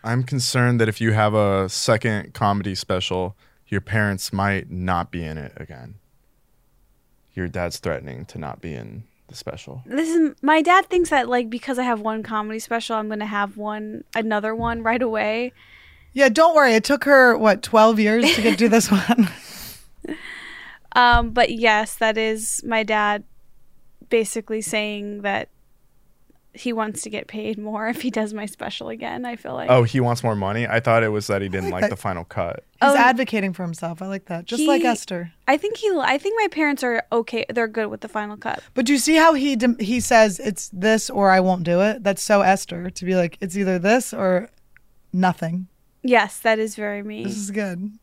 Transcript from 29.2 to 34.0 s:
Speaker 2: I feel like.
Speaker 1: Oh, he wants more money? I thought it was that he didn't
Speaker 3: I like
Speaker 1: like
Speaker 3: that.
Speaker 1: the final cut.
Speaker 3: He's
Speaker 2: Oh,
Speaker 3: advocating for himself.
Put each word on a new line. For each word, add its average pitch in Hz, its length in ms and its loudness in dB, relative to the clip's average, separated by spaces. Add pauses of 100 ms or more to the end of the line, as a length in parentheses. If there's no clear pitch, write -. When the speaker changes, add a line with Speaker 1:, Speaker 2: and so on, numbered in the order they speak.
Speaker 2:
I 240 120 -10
feel - 180 -12
like. - 160 -4
Speaker 1:
Oh, 123 140 6
he 127 160 0
wants 120 240 0
more 113 100 0
money? 104 320 -2
I 113 140 0
thought 117 240 4
it 110 60 0
was 107 180 -4
that 98 140 0
he 98 60 -4
didn't 92 180 -4
Speaker 3:
I - 20 -2
like 87 60 -4
Speaker 1:
like 92 80 -4
Speaker 3:
that. 104 80 0
Speaker 1:
the 101 60 -6
final 90 280 -6
cut. - 400 -6 (180)
Speaker 3:
He's 277 80 4
Speaker 2:
Oh, 285 60 4
Speaker 3:
advocating 233 560 2
for 180 100 -10
himself. 170 400 -10